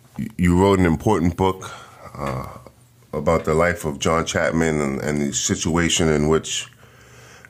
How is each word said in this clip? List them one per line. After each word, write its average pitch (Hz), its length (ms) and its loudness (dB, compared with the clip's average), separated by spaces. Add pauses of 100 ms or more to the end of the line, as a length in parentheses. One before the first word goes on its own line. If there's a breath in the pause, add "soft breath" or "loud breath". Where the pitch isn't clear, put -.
(180)
y-, 69 80 -8 (100)
you 87 240 4
wrote 98 200 4
an 92 40 4
important 85 520 2
book, 95 340 -2 (480 loud breath)
uh, 67 260 -6 (680)
about 78 320 0
the 78 80 2
life 85 320 0
of 71 120 -6
John 82 280 0
Chapman 80 560 0
and, 67 180 -2
and 73 220 -2
the 71 100 -2
situation 85 760 0
in 76 200 2
which, - 420 -2 (800 loud breath)